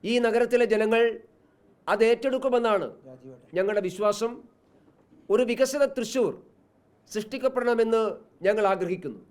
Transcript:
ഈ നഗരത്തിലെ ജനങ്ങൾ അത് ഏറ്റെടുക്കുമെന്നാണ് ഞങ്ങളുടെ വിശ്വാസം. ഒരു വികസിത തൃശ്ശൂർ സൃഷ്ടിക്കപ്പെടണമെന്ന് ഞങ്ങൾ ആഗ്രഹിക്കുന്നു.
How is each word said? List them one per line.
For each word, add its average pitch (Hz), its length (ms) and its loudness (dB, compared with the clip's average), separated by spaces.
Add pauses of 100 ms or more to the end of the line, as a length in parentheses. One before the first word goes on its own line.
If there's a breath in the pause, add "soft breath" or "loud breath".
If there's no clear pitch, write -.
ഈ 220 100 0 (120)
നഗരത്തിലെ 233 460 2
ജനങ്ങൾ 220 300 2 (840)
അത് 214 240 2
ഏറ്റെടുക്കുമെന്നാണ് 233 800 0 (680)
ഞങ്ങളുടെ 202 320 0
വിശ്വാസം. 208 440 -2 (1000)
ഒരു 240 160 4
വികസിത 262 340 0 (120)
തൃശ്ശൂർ 226 360 -2 (800)
സൃഷ്ടിക്കപ്പെടണമെന്ന് 233 880 0 (440)
ഞങ്ങൾ 208 260 2
ആഗ്രഹിക്കുന്നു. 175 480 -6 (100)